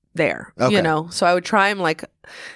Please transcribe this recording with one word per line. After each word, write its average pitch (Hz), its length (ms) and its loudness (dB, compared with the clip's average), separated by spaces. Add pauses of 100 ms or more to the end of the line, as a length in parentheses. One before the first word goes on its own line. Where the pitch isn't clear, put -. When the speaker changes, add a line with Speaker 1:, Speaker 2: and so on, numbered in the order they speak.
(120)
Speaker 1:
there, - 480 -4
Speaker 2:
Okay. 127 140 4
Speaker 1:
you 185 80 4
know? 160 300 0
So - 120 -2
I 175 100 4
would 180 100 0
try 196 240 2
and, 202 120 -2
like, 160 220 -2 (540)